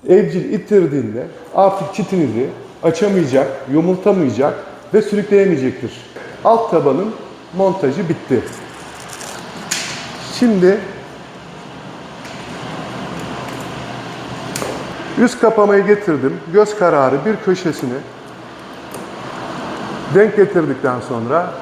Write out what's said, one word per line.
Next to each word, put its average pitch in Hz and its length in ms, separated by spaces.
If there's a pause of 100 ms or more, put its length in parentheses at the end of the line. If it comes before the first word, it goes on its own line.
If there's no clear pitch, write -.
evcil 180 440
ittirdiğinde 147 720 (280)
artık 190 400
çitinizi 147 540 (340)
açamayacak, 165 640 (260)
yumultamayacak 165 800 (400)
ve 208 80
sürükleyemeyecektir. 185 920 (520)
Alt 226 260
tabanın 165 440 (420)
montajı 170 520
bitti. 139 320 (2000)
Şimdi 202 400 (4000)
üst 233 220
kapamayı 202 460
getirdim. 165 500 (160)
Göz 208 260
kararı 143 380 (100)
bir 214 180
köşesini 147 540 (2250)
denk 208 220
getirdikten 143 640
sonra 127 600